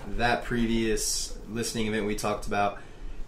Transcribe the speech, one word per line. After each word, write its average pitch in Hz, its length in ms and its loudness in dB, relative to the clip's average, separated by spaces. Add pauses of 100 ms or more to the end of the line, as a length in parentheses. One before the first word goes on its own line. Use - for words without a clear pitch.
(180)
that 120 280 4
previous 113 920 2 (120)
listening 113 380 -2
event 107 180 0
we 104 100 0
talked 104 320 -2
about, 101 320 2 (480)